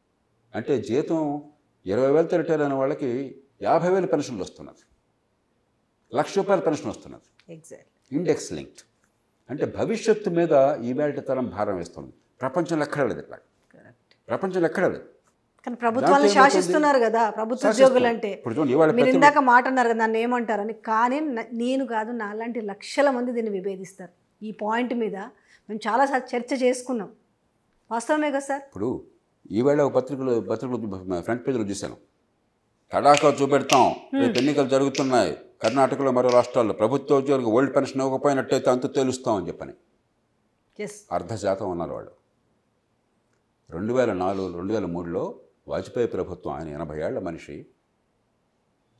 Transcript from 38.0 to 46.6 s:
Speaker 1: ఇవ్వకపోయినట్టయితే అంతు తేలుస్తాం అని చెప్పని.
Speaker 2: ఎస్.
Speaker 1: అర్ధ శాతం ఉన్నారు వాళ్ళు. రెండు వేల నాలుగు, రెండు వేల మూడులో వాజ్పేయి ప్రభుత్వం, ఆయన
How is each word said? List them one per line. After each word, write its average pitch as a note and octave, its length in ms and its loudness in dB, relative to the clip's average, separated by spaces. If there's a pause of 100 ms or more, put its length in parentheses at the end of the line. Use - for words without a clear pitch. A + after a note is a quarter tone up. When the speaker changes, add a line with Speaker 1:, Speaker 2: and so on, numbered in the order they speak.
Speaker 1:
ఇవ్వకపోయినట్టయితే C3+ 680 0
అంతు B2+ 160 0
తేలుస్తాం B2+ 480 0
అని F2+ 140 -4
చెప్పని. D2+ 240 -12 (1080)
Speaker 2:
ఎస్. - 220 -12 (100)
Speaker 1:
అర్ధ F2+ 220 -6
శాతం G2 360 -4
ఉన్నారు E2 220 -6
వాళ్ళు. A1 180 -12 (1600)
రెండు G2+ 220 -6
వేల B2 200 2
నాలుగు, F#2 440 -4
రెండు F#2 160 -6
వేల G#2+ 120 -2
మూడులో F2+ 560 -6 (280)
వాజ్పేయి G2 380 -4
ప్రభుత్వం, E2+ 480 -8
ఆయన D#2 140 -10